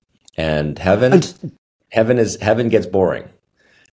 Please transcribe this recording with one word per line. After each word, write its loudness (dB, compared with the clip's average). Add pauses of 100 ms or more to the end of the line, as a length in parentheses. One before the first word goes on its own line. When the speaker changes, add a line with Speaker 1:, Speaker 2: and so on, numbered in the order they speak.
(360)
Speaker 1:
And -4
heaven, 2
Speaker 2:
And 0 (400)
Speaker 1:
heaven 2
is, -2
heaven 0
gets 0
boring, -2 (640)